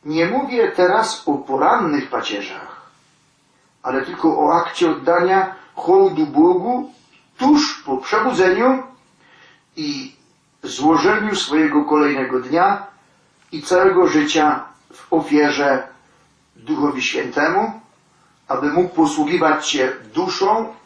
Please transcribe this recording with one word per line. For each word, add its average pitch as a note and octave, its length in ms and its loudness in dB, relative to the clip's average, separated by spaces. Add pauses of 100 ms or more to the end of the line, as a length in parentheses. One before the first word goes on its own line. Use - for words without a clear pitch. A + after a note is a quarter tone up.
Nie D#3+ 200 0
mówię B3 460 -2
teraz F#3+ 560 0
o D3+ 60 0
porannych C#3+ 760 -2
pacierzach, - 800 -10 (920)
ale C3 180 -4
tylko - 380 -2
o E3+ 140 2
akcie E3+ 380 0
oddania F3 640 0 (200)
hołdu E3+ 520 4
Bogu F3+ 680 2 (440)
tuż D4 480 2
po C3+ 120 -4
przebudzeniu G#3+ 840 2 (920)
i C#3 440 -10 (440)
złożeniu G3 720 0
swojego D3 500 0
kolejnego C3+ 540 0
dnia E3+ 480 0 (640)
i D#3+ 100 -10
całego F#3 460 4
życia D3+ 560 2 (300)
w - 200 -10
ofierze C#3+ 760 0 (680)
Duchowi C#3+ 460 -4
Świętemu, E3 800 -2 (680)
aby C#3+ 240 -2
mógł F3+ 240 0
posługiwać D#3 760 0
się C3 220 -2 (220)
duszą G3 600 -2 (120)